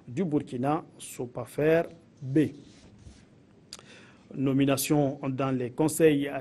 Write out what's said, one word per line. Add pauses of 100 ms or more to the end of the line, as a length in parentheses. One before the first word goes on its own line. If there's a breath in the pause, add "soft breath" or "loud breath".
du
Burkina, (140)
Sopafer (360)
B. (1900 loud breath)
Nomination (100)
dans
les
conseils (120)